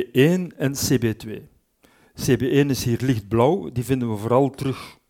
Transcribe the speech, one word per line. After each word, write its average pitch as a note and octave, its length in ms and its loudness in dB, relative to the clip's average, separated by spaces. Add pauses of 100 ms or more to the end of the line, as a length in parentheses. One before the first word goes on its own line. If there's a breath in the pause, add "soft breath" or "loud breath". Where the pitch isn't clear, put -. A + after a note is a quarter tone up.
(120)
één E3+ 460 2
en C#3 160 -2
C C#3 260 0
B A2+ 200 -2
twee. A2 300 -14 (640 soft breath)
C - 240 2
B G#2+ 40 -4
één C#3+ 280 2
is B2+ 140 -2
hier A#2 180 -2
lichtblauw, A#2+ 720 0
die A#2+ 140 -4
vinden A#2+ 260 -2
we G#2 60 -4
vooral A#2+ 320 2
terug - 480 -8 (120)